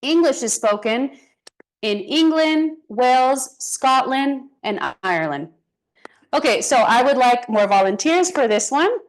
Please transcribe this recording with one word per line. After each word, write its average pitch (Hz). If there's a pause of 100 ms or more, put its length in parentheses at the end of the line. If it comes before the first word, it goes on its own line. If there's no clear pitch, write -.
English 311
is 220
spoken 226 (680)
in 208
England, 311 (100)
Wales, 254
Scotland, 262 (140)
and 208 (240)
Ireland. 160 (840)
Okay, 285
so -
I 233
would 277
like 247
more 208
volunteers 208
for 277
this 214
one. 311 (180)